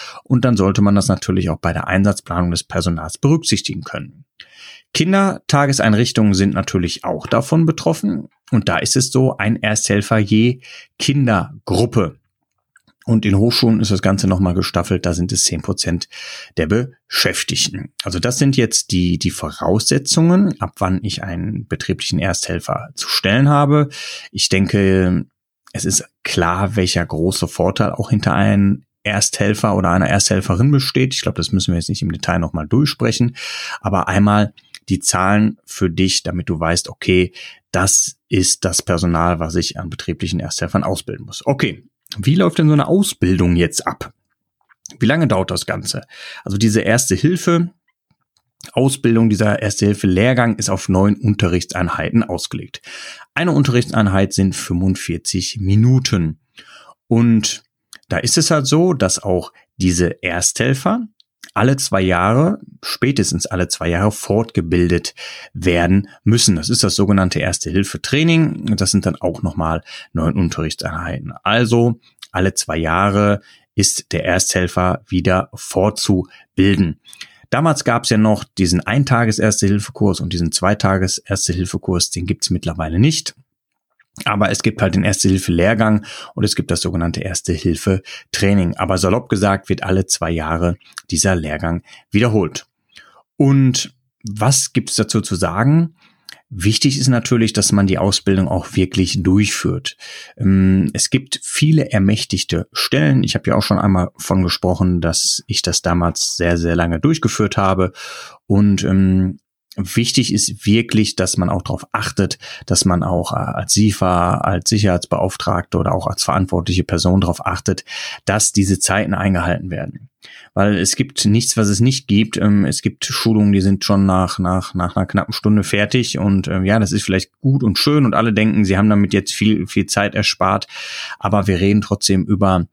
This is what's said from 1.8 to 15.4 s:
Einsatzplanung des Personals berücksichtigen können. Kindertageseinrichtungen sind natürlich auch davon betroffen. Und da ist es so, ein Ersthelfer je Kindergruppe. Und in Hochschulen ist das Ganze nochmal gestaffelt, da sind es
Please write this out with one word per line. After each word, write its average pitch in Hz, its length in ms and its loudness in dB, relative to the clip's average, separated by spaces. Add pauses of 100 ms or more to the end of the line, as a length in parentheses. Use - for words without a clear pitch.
Einsatzplanung 90 640 0
des 85 140 -4
Personals 82 540 -4
berücksichtigen 147 640 0
können. - 420 -14 (680)
Kindertageseinrichtungen 135 1400 2
sind 92 200 2
natürlich 92 500 -2
auch - 240 -6
davon 160 380 2
betroffen. 165 600 -2 (220)
Und 113 180 2
da 90 100 0
ist - 180 -2
es 131 160 0
so, 127 240 2
ein 107 260 -2
Ersthelfer 107 560 0
je 110 440 2 (360)
Kindergruppe. 110 1160 0 (880)
Und 113 180 2
in 98 140 4
Hochschulen 113 420 2
ist 104 100 0
das 95 120 0
Ganze 98 260 0
nochmal 92 260 2
gestaffelt, 90 520 -2
da 87 80 0
sind 87 180 -2
es - 120 0